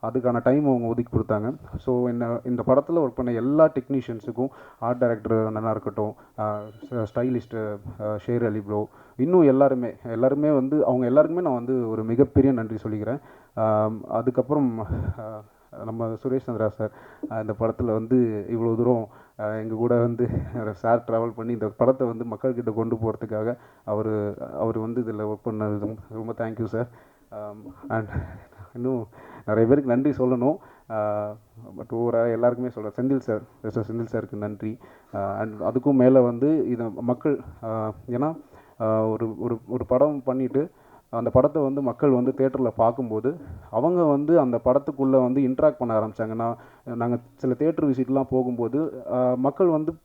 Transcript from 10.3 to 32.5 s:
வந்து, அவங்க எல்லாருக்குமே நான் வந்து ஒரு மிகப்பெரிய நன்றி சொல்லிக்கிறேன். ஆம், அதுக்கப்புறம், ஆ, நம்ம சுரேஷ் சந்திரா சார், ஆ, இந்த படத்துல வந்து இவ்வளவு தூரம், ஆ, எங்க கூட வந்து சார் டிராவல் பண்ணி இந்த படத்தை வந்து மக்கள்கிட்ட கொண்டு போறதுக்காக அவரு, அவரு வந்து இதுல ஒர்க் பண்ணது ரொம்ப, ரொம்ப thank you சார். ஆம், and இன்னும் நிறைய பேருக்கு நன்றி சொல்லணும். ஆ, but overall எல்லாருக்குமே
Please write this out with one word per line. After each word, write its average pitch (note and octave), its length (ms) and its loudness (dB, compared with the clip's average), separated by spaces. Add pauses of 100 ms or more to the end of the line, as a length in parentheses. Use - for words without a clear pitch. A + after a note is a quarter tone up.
வந்து, C#3 340 2
அவங்க B2+ 200 2
எல்லாருக்குமே D3+ 380 2
நான் D3+ 100 0
வந்து A#2+ 360 -2
ஒரு A2 140 -4
மிகப்பெரிய C3+ 500 4
நன்றி A2+ 300 -4
சொல்லிக்கிறேன். G#2+ 360 -4 (340)
ஆம், G#2+ 560 0
அதுக்கப்புறம், B2+ 680 0 (400)
ஆ, G#2+ 240 -12 (420)
நம்ம A2+ 220 -6
சுரேஷ் B2 400 -4
சந்திரா A2 200 0
சார், G#2+ 240 -4 (400)
ஆ, A2+ 80 -4
இந்த G#2+ 200 -4
படத்துல A2+ 260 0
வந்து A2+ 640 0
இவ்வளவு A#2 260 0
தூரம், A#2 320 2 (320)
ஆ, G#2+ 140 -4
எங்க A2 220 -6
கூட A#2+ 200 2
வந்து A#2 340 2 (420)
சார் A2+ 360 0
டிராவல் A2+ 280 -2
பண்ணி A2+ 180 -6
இந்த G#2+ 140 -4
படத்தை C3 400 2
வந்து A2+ 180 -6
மக்கள்கிட்ட A#2 480 -4
கொண்டு A2+ 220 0
போறதுக்காக A2 640 -4 (280)
அவரு, G#2+ 520 -2 (220)
அவரு A2+ 200 0
வந்து A#2 220 -4
இதுல A2 200 -4
ஒர்க் G#2+ 280 -6
பண்ணது G#2+ 300 -4
ரொம்ப, G#2 140 -6 (160)
ரொம்ப A2 280 -10
thank A2 240 -6
you A2 40 -2
சார். A2+ 220 -4 (420)
ஆம், G#2 280 -14 (320)
and A2 180 -2 (680)
இன்னும் B2 340 -6 (380)
நிறைய A2+ 240 4
பேருக்கு C3+ 260 4
நன்றி C3+ 140 2
சொல்லணும். B2+ 460 0 (340)
ஆ, G#2 420 -2 (460)
but - 160 -12
overall A#2 380 0
எல்லாருக்குமே A#2+ 380 2